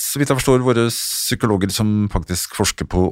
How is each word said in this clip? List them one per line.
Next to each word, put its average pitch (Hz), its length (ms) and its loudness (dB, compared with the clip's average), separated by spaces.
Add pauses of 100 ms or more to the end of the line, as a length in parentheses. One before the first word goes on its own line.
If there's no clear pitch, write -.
så - 180 -6
vidt 143 140 2
jeg 131 80 2
forstår 127 240 4
våre 117 240 2
psykologer 98 800 -2
som 104 400 0
faktisk - 460 -4
forsker - 320 -2
på 90 240 2